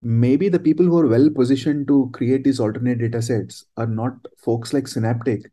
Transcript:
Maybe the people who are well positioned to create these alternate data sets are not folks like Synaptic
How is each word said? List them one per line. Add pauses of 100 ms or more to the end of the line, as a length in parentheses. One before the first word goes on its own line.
Maybe
the
people
who
are
well
positioned
to
create
these
alternate
data
sets (120)
are
not (220)
folks
like
Synaptic (100)